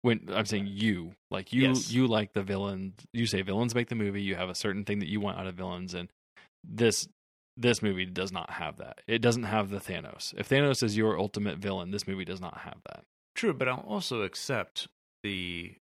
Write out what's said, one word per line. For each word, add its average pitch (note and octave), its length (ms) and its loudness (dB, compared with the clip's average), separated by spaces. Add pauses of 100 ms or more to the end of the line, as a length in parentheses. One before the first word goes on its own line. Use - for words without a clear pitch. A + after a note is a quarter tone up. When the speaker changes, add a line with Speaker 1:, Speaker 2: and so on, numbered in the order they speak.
Speaker 1:
When A2+ 280 4
I'm G#2 140 2
saying G2+ 220 0
you, G2 460 0 (180)
like, F#2+ 220 -4
you, C3 160 6
Speaker 2:
Yes. A2+ 220 2
Speaker 1:
you B2+ 140 6
like A2 280 2
the G2+ 100 0
villain. F#2+ 500 -2 (200)
You A#2 120 0
say G2 160 0
villains G#2+ 320 0
make A#2+ 160 2
the A#2+ 60 -2
movie. G2+ 260 0
You F#2+ 140 0
have F#2 140 -2
a F2+ 60 -8
certain G2+ 300 -2
thing G#2 140 0
that F2+ 100 -2
you G#2 100 0
want F#2+ 200 -2
out F#2 80 -4
of F2+ 80 -8
villains, F2+ 400 -6
and F2 140 -6 (540)
this, A2 440 2 (500)
this A#2+ 240 4
movie F#2+ 240 2
does F#2 260 -4
not F2 200 -6
have D#2 260 -6
that. - 300 -14
It A2+ 160 2
doesn't A#2+ 200 6
have G#2 280 0
the G2 80 -4
Thanos. - 580 -8
If G2+ 120 -4
Thanos C3+ 340 6
is G#2 120 2
your A2 220 4
ultimate G2+ 400 -2
villain, F#2 320 -4
this G2+ 180 -4
movie F#2+ 180 -4
does F#2 160 -8
not F2 180 -10
have - 180 -14 (100)
that. - 160 -16 (300)
Speaker 2:
True, G3+ 220 2
but C3 120 2
I'll B2+ 200 -2
also E3+ 340 -2
accept - 680 -4 (360)
the F2+ 580 -6